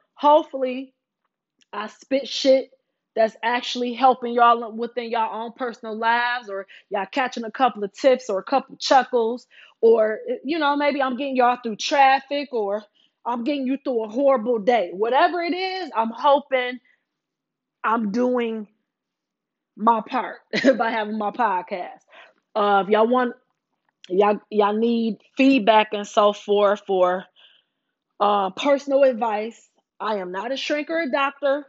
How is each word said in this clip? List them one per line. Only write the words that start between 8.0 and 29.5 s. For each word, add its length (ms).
or 100
a 60
couple 320
chuckles, 680
or, 400
you 140
know, 180
maybe 260
I'm 140
getting 180
y'all 280
through 140
traffic, 760
or 320
I'm 180
getting 240
you 160
through 220
a 40
horrible 500
day. 340
Whatever 500
it 120
is, 420
I'm 140
hoping 680
I'm 300
doing 560
my 300
part 320
<laughs> 260
by 120
having 280
my 120
podcast. 680
Uh, 300
if 60
y'all 180
want, 260
y'all, 300
y'all 260
need 420
feedback 540
and 140
so 280
forth 520
for, 380
uh, 300
personal 540
advice, 640